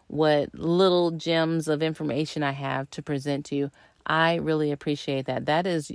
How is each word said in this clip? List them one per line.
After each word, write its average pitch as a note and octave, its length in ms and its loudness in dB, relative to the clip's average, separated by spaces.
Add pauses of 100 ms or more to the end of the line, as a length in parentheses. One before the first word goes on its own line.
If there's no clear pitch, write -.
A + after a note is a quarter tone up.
what D3+ 460 2
little F3 580 2
gems D#3+ 580 0
of D3 120 0
information D#3 640 -2
I C#3 80 0
have C#3 400 -6
to D3+ 100 -10
present C#3+ 440 -4
to D3 100 -6
you. C#3+ 160 -2 (340)
I E3 300 4
really D3+ 380 0
appreciate C#3 520 -4
that. B2+ 200 -4
That D#3+ 200 2
is E3+ 300 -2